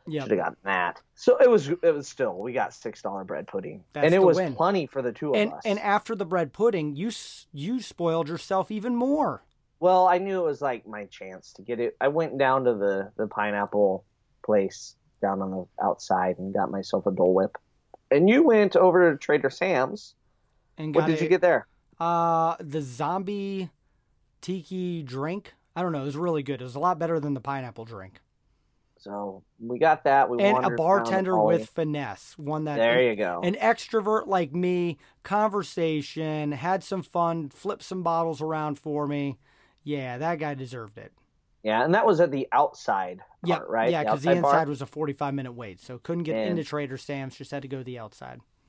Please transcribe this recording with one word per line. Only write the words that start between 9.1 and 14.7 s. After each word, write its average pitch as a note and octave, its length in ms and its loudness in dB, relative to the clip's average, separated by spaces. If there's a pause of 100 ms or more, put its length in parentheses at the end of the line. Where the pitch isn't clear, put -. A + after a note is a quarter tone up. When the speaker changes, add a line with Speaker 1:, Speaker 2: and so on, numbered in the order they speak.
Speaker 2:
Well, F#3 280 6
I F3+ 120 4
knew F#3+ 200 -2
it F3 60 0
was, D3 160 -2
like, B2+ 260 -4
my G#2+ 200 -10
chance F#2+ 480 -18
to F#2 80 -20
get A#2 180 -4
it. A#2 180 -2
I C3 100 2
went D3 280 0
down C3+ 280 2
to B2 100 4
the, G2 420 0
the G#2+ 100 -2
pineapple G#2 800 0 (400)
place - 520 0 (260)